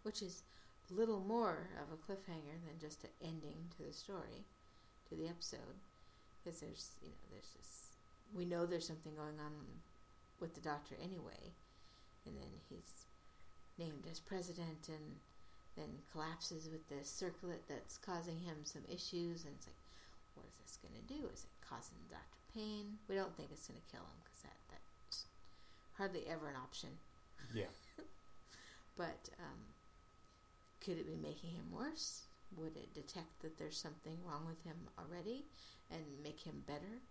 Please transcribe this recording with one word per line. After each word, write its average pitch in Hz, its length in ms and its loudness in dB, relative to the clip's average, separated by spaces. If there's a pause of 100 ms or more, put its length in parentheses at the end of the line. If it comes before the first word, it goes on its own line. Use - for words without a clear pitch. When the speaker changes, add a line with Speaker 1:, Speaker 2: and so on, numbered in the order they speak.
Speaker 1:
Which - 180 2
is 175 220 0 (460)
a 185 40 -4
little 214 260 10
more 190 480 8 (140)
of 147 100 0
a 160 80 -2 (120)
cliffhanger 160 440 0 (100)
than 160 140 -4
just 151 240 -4
an - 60 -6 (140)
ending 160 540 0
to 151 60 -2
the 147 100 -2
story, 185 520 -2 (640)
to 165 60 -2
the 160 120 4
episode. - 500 0 (680)
'Cause 170 180 0
there's, - 300 -2 (120)
you 80 60 -4
know, - 220 -6
there's - 260 -8
this, - 340 -6 (420)
we 175 120 8
know 175 200 10
there's 170 220 8
something 156 280 -2
going 151 240 0
on 151 420 -2 (580)
with 165 160 2
the 151 60 -4
Doctor 147 340 4
anyway, 175 560 -2 (760)
and - 120 -4
then 69 320 -4
he's - 360 -6 (720)
named 160 320 2
as 165 120 0
president 170 680 2
and 156 320 -2 (560)
then 151 260 0 (100)
collapses 160 580 2
with 160 180 -2
the 143 160 0
circlet 175 640 4
that's - 300 0
causing 170 420 4
him 160 240 2
some 151 240 0
issues, 170 560 4
and 143 120 -2
it's - 120 -6
like, - 80 -6 (600)
what - 120 -10
is - 160 -12
this - 180 -6
gonna - 220 -6
do? 285 240 2
Is - 160 -2
it - 80 -6 (160)
causing 113 300 -4 (100)
the - 80 -6
Doctor - 240 -8 (140)
pain? 214 440 2 (120)
We 190 60 6
don't 190 200 6
think 151 160 -2
it's - 160 -6
gonna - 240 -6
kill - 100 -6
him, - 220 -10
'cause - 200 -12
that, - 140 -10 (140)
that's - 540 -2 (720)
hardly 175 300 6
ever 156 220 4
an 139 60 0
option. - 420 -2 (560)
Speaker 2:
Yeah. 101 160 6 (280)
Speaker 1:
<laughs> 339 80 -6 (880)
But, - 340 0 (100)
um, 117 340 -6 (1080)
could 175 160 4
it 151 100 2
be 160 80 2
making 156 360 0
him 165 200 -2
worse? 311 520 2 (340)
Would 160 180 0
it - 180 -6
detect 165 500 -4
that 160 140 0
there's - 200 2
something 160 480 0
wrong 156 200 2
with 165 180 0
him 170 340 -4
already 175 480 0 (440)
and 147 320 -2
make 147 200 -2
him 143 260 -2
better? 175 320 0 (120)